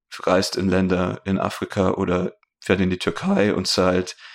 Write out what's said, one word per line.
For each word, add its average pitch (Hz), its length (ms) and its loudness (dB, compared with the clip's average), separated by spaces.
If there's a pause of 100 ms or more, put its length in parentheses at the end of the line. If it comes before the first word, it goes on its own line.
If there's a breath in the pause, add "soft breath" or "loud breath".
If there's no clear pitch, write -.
(240)
reist 92 340 2
in 95 120 0
Länder 90 540 0
in 98 160 -2
Afrika - 520 -2
oder 90 420 -2 (260)
fährt 95 220 0
in 92 80 2
die 92 100 -2
Türkei - 540 0
und 185 140 -2
zahlt, 92 500 0 (180 loud breath)